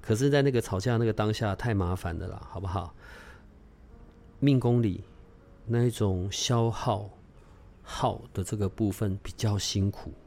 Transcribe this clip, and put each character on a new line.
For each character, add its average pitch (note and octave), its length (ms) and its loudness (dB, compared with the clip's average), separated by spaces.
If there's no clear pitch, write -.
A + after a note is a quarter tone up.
可 - 140 0
是 C3+ 160 2
在 C#3+ 100 4
那 C#3 100 4
个 A#2 120 2
吵 F#2+ 180 -2
架 A#2+ 160 2
那 A2+ 80 2
个 A2 80 2
当 G#2+ 200 0
下 G#2 220 0
太 A#2 200 -2
麻 F#2 200 2
烦 F2 240 -6
了 E2+ 80 -8
啦， - 240 -10
好 - 80 -10
不 G2 80 -6
好？ F2+ 280 -4
命 C3+ 200 6
宫 A#2+ 240 4
里 G2 220 0
那 A#2 180 2
一 A#2+ 60 4
种 F#2+ 420 0
消 A#2 380 2
耗 G#2 400 -2
耗 - 400 -2
的 G2 100 -4
这 G#2+ 140 -4
个 G#2 100 0
部 G2+ 240 0
分 G2 320 -2
比 - 140 -10
较 G#2 220 2
辛 G2 320 0
苦 - 200 -10